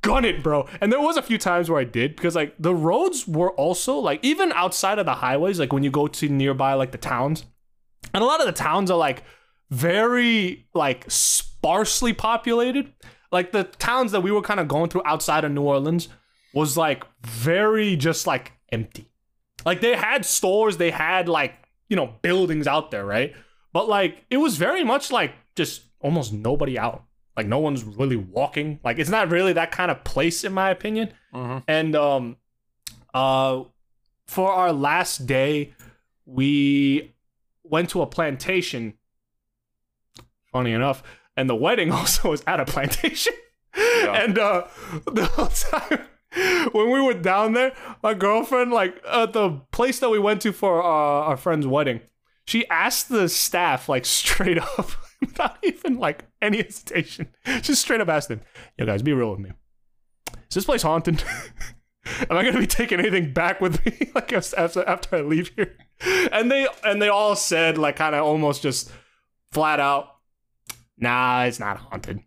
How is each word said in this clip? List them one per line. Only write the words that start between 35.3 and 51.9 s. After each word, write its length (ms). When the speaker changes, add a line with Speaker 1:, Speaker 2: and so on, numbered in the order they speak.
Speaker 1:
we 880
went 280
to 100
a 60
plantation, 880
funny 220
enough, 300
and 120
the 60
wedding 360
<laughs> 80
also 320
was 140
at 140
a 60
plantation. 680
Speaker 2:
Yeah. 480
Speaker 1:
And, 140
uh, 280
the 200
whole 220
time 600
when 180
we 100
were 120
down 400
there, 200
my 100
girlfriend, 580
like, 360
at 260
the 280
place 280
that 100
we 100
went 220
to 100
for, 320
uh, 420
our 120
friend's 280
wedding, 360